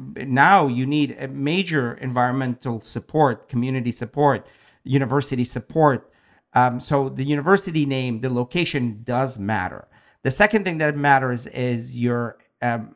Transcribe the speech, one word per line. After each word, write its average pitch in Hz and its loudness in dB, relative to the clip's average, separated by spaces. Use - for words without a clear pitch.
now 139 4
you 127 -2
need 143 0
a 135 -10
major 143 -2
environmental 127 -2
support, 131 0
community 123 -2
support, 131 0
university 131 0
support. 143 0
Um, 123 4
so 139 0
the 131 -6
university 156 2
name, 127 -2
the 127 -2
location 123 -2
does 123 -2
matter. 98 -4
The 135 0
second 208 2
thing 175 -4
that 151 0
matters 135 2
is 123 -4
your, 120 -2
um, 117 -4